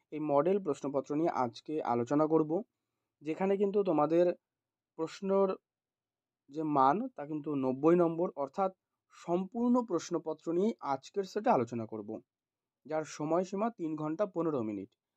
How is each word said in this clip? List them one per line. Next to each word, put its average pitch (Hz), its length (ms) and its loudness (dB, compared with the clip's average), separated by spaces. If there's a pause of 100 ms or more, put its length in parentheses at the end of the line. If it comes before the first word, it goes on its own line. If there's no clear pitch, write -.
(100)
এই 151 100 -8
মডেল 156 420 2
প্রশ্নপত্র 143 520 -4
নিয়ে 160 140 2
আজকে 127 540 -2
আলোচনা 120 440 2
করব, 156 360 2 (580)
যেখানে 190 360 -2
কিন্তু 202 260 2
তোমাদের 165 520 4 (600)
প্রশ্নর 190 600 0 (920)
যে 147 140 -6
মান 151 460 4
তা 147 180 -12
কিন্তু 151 280 -6
নব্বই 135 420 4
নম্বর, 170 400 2
অর্থাৎ 190 360 -2 (380)
সম্পূর্ণ 233 760 0
প্রশ্নপত্র 165 680 -4
নিয়ে 190 280 0
আজকের 139 440 -4
সেটে 214 260 -2
আলোচনা 120 360 0
করব, 107 340 -10 (680)
যার 156 180 -4
সময়সীমা 180 680 -2
তিন 160 260 -6
ঘন্টা 156 300 -2
পনেরো 165 360 -2
মিনিট। 101 280 -6 (260)